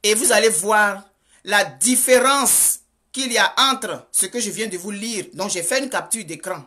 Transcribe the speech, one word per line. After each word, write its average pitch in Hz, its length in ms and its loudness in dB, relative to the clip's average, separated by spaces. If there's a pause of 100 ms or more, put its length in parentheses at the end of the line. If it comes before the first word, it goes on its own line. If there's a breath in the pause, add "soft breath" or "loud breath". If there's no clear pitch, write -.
Et 214 100 4
vous 247 180 0
allez 220 180 6
voir 208 600 0 (340 soft breath)
la 202 220 2
différence 254 1160 2 (300)
qu'il 262 200 -6
y 226 80 0
a 190 180 2
entre 233 540 -2
ce - 160 -2
que 240 120 -6
je 208 120 -4
viens 214 160 -6
de 185 100 -8
vous 185 140 -10
lire, 208 420 -8
dont 196 160 -6
j'ai 180 140 -4
fait 262 160 -2
une 269 100 -6
capture 214 340 -6
d'écran 160 440 -10